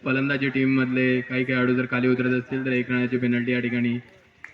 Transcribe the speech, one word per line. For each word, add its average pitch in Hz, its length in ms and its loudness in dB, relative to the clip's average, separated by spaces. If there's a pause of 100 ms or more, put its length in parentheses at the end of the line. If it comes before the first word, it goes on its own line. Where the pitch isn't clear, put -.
फलंदाजी 135 460 0
टीम 135 320 2
मधले 127 400 2
काही 127 240 -4
खेळाडू 127 300 2
जर 127 160 0
खाली 123 160 0
उतरत 127 320 2
असतील 131 260 -6
तर 131 60 0
एक 123 200 -2
रनाची 123 260 0
पेनल्टी 120 340 0
या 123 80 0
ठिकाणी 120 380 -2 (560)